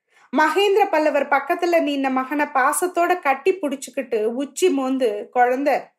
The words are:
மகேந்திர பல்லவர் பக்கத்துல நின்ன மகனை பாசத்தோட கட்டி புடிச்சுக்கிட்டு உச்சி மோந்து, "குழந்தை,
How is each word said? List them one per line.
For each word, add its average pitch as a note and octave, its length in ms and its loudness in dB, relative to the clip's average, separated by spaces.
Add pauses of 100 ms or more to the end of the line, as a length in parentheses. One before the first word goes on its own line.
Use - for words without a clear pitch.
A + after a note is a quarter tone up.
(380)
மகேந்திர G4 520 2
பல்லவர் D4+ 380 0
பக்கத்துல E4+ 460 0
நின்ன C#4+ 380 0
மகனை C#4 340 -2
பாசத்தோட F4 760 0
கட்டி D4 320 0
புடிச்சுக்கிட்டு C4 720 -6
உச்சி C4+ 460 -2
மோந்து, C4 640 -2
"குழந்தை, B3+ 480 2 (200)